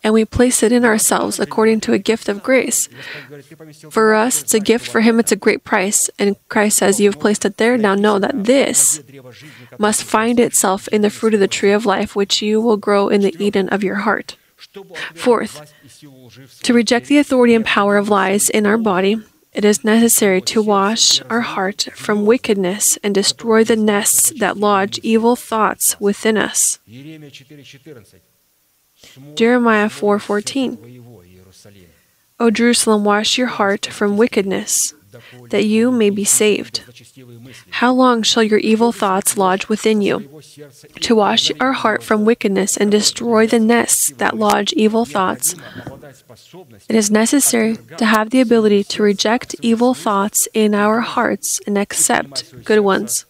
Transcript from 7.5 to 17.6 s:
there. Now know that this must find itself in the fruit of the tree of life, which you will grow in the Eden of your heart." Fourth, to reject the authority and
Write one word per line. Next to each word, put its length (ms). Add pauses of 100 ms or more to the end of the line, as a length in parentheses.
there. 200
Now 180
know 240
that 260
this 580 (760)
must 260
find 340
itself 500
in 140
the 80
fruit 240
of 60
the 80
tree 240
of 140
life, 280
which 280
you 180
will 160
grow 320
in 140
the 200
Eden 280
of 120
your 240
heart." 300 (800)
Fourth, 580 (920)
to 100
reject 360
the 100
authority 360
and 100